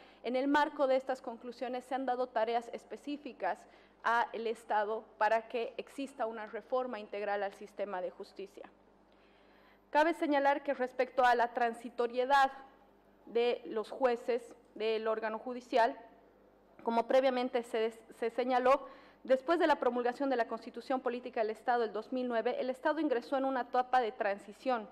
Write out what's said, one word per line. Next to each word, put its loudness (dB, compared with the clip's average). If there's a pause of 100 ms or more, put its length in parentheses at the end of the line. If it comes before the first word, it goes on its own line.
(240)
En -4
el 0
marco 2
de 4
estas -2
conclusiones -10
se -6
han -2
dado 0
tareas 0
específicas -8 (400)
al 0
Estado -2 (120)
para 2
que -6
exista -8
una -8
reforma -4
integral -4
al -4
sistema -8
de -6
justicia. -16 (1200)
Cabe 4
señalar 2
que -4
respecto -2
a 6
la 0
transitoriedad 0 (760)
de 0
los -6
jueces 0 (220)
del 0
órgano -2
judicial, 2 (880)
como 0
previamente 2
se, -2 (280)
se -2
señaló, 4 (360)
después 2
de 4
la 4
promulgación 0
de 2
la 0
Constitución -6
Política -4
del 0
Estado 0
del -2
dos -6
mil -2
nueve, 0
el -2
Estado 0
ingresó 0
en 0
una 0
etapa 2
de 0
transición, -4